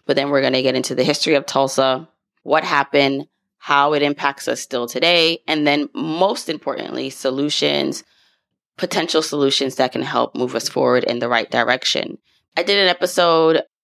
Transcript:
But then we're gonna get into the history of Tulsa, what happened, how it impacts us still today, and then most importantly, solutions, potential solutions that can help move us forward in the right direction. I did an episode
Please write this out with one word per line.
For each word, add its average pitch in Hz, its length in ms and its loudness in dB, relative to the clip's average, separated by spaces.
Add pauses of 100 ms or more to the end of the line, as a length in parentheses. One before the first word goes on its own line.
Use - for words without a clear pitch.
But 139 120 0
then 143 120 0
we're 143 140 2
gonna 131 180 2
get 131 140 2
into 127 200 -4
the 127 80 2
history 143 300 0
of 139 140 2
Tulsa, 135 600 0 (360)
what 147 200 2
happened, 139 640 0 (300)
how 143 380 2
it 143 80 0
impacts 143 440 -2
us 120 140 -4
still 123 260 -6
today, 165 520 2 (100)
and 151 180 0
then 143 280 0
most 175 560 -2
importantly, 135 580 -8
solutions, 143 960 -2 (720)
potential 165 460 -2
solutions 139 540 0
that 127 160 0
can 135 100 -4
help 120 340 -2
move 127 180 -4
us 139 140 -4
forward 127 360 2
in 120 160 -2
the 120 100 -2
right 113 200 0
direction. - 680 -2 (360)
I 175 100 0
did 202 140 0
an 190 100 4
episode 170 720 2 (220)